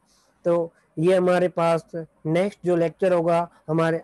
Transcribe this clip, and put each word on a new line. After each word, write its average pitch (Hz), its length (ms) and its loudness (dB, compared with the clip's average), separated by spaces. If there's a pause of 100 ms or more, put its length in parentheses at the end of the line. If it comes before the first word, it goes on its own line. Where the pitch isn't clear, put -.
(460)
तो 170 280 -2 (260)
ये 180 160 2
हमारे 180 320 2
पास 165 440 -2 (340)
next 175 400 -2
जो 180 100 2
lecture 170 380 0
होगा 170 360 0 (180)
हमारे 160 360 -2